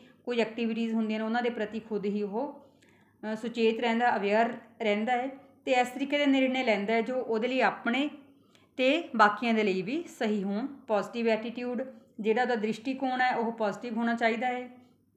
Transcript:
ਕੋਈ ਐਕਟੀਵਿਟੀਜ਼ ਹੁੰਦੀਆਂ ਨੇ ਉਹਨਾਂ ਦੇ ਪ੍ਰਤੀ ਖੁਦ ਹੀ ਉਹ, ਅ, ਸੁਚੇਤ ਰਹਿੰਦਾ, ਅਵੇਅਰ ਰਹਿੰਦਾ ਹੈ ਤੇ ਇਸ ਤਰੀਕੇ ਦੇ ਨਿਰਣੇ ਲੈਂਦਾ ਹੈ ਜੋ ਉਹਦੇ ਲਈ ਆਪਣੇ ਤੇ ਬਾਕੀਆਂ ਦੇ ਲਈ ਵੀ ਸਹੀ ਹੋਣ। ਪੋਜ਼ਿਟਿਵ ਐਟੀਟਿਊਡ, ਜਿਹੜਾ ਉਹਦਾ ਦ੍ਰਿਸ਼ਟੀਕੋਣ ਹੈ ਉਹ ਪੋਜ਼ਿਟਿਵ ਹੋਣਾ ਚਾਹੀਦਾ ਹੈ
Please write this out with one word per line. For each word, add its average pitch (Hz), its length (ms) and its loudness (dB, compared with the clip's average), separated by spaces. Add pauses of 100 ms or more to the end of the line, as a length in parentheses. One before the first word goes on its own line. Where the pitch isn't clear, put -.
(260)
ਕੋਈ 240 140 -2
ਐਕਟੀਵਿਟੀਜ਼ 226 540 -2
ਹੁੰਦੀਆਂ 220 260 0
ਨੇ 220 60 -4
ਉਹਨਾਂ 226 180 -2
ਦੇ 240 60 0
ਪ੍ਰਤੀ 220 300 -6
ਖੁਦ 202 260 -4
ਹੀ 208 160 -2
ਉਹ, 220 440 -6 (680)
ਅ, - 20 -6
ਸੁਚੇਤ 226 440 2
ਰਹਿੰਦਾ, 233 360 2
ਅਵੇਅਰ 214 380 2 (280)
ਰਹਿੰਦਾ 214 300 0
ਹੈ 247 160 0 (380)
ਤੇ 269 60 2
ਇਸ 247 160 4
ਤਰੀਕੇ 277 300 -2
ਦੇ 285 80 4
ਨਿਰਣੇ 262 380 4
ਲੈਂਦਾ 208 300 2
ਹੈ 226 80 4
ਜੋ 254 140 -2
ਉਹਦੇ 226 320 -2
ਲਈ 254 140 0
ਆਪਣੇ 247 480 0 (680)
ਤੇ 277 380 2
ਬਾਕੀਆਂ 220 380 4
ਦੇ 214 100 2
ਲਈ 185 180 0
ਵੀ 277 220 -4
ਸਹੀ 208 400 -2
ਹੋਣ। 208 240 -4
ਪੋਜ਼ਿਟਿਵ 226 600 -2
ਐਟੀਟਿਊਡ, 240 560 -2 (360)
ਜਿਹੜਾ 220 220 2
ਉਹਦਾ 240 140 2
ਦ੍ਰਿਸ਼ਟੀਕੋਣ 254 680 -2
ਹੈ 254 140 2
ਉਹ 226 160 -2
ਪੋਜ਼ਿਟਿਵ 220 460 -4
ਹੋਣਾ 233 160 0
ਚਾਹੀਦਾ 233 340 0
ਹੈ 247 220 -4 (460)